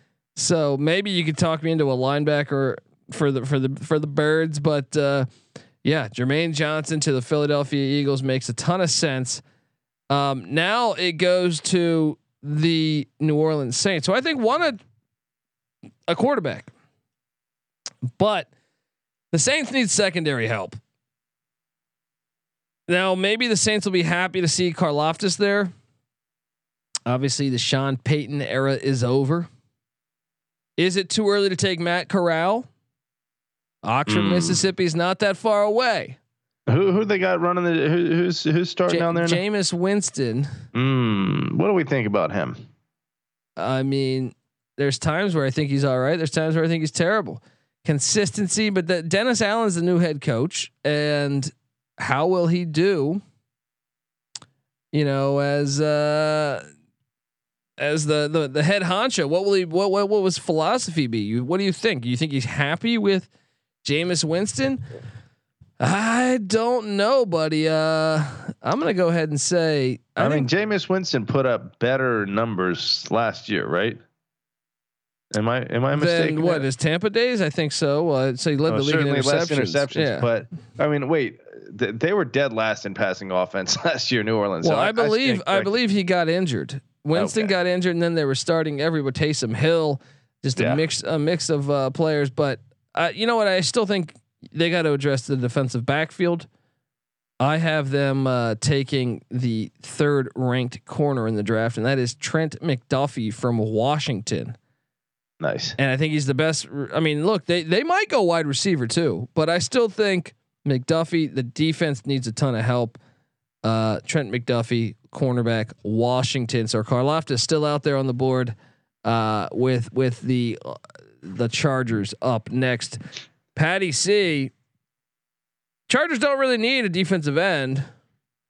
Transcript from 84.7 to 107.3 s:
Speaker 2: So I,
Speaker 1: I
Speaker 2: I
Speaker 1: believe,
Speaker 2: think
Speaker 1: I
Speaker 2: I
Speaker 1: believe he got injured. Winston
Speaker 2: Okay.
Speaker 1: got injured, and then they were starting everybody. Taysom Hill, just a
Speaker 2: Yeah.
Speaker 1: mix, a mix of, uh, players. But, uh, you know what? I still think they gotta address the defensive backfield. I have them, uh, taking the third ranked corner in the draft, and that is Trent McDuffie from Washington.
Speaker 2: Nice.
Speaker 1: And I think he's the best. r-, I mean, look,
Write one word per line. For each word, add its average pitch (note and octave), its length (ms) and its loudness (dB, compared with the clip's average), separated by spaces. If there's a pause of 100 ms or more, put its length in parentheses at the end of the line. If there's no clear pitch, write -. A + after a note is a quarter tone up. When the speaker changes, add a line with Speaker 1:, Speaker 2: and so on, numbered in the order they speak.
Speaker 2:
So - 40 2
I, F3+ 40 2
Speaker 1:
I G#3 40 0
Speaker 2:
I - 40 -2
Speaker 1:
believe, A#3 440 0
Speaker 2:
think F3 120 -6
Speaker 1:
I G3 80 2
Speaker 2:
I G3 40 0
Speaker 1:
believe A3 300 0
he G3+ 120 2
got F3 260 0
injured. C#3+ 500 -2 (240)
Winston F3 400 0
Speaker 2:
Okay. G#3 60 -2
Speaker 1:
got F#3 180 2
injured, F3+ 280 0
and E3+ 60 0
then E3+ 140 0
they D#3+ 80 0
were C3+ 120 0
starting D#3 440 -2
everybody. D3 400 -2
Taysom C#3+ 340 0
Hill, D3+ 460 2 (420)
just C3 200 -2
a - 20 2
Speaker 2:
Yeah. D3+ 120 2
Speaker 1:
mix, D#3 280 -2
a D#3 160 -2
mix D#3+ 300 -2
of, C#3+ 200 0
uh, C#3 200 0
players. D3 400 0
But, C#3 320 -2 (320)
uh, E3 200 0
you G3+ 140 -2
know A#3 80 2
what? A3 120 2
I F#3+ 120 2
still G3+ 260 0
think F#3 280 -2 (380)
they E3 180 2
gotta E3 240 2
address C#3 320 0
the C#3 100 -2
defensive B2 520 -2
backfield. E3 580 0 (920)
I C#3+ 180 2
have D#3 320 0
them, C3+ 380 2
uh, A#2+ 340 2
taking C3 720 0
the A#2 400 -2 (100)
third C#3+ 540 0
ranked B2+ 500 -2
corner C#3 420 -2
in A2+ 80 0
the G#2 80 0
draft, A2+ 340 0
and A2 80 -2
that C3+ 120 2
is B2 160 -2
Trent - 480 -2
McDuffie C3+ 720 -2
from A#2+ 240 0
Washington. A2 960 -2 (840)
Speaker 2:
Nice. - 400 -4
Speaker 1:
And C3+ 120 2
I C3 60 0
think D#3 160 0
he's D3 140 0
the C#3+ 80 2
best. D#3 360 0
r-, C#3 220 -8
I A2+ 80 0
mean, D3+ 240 0
look, G3+ 200 0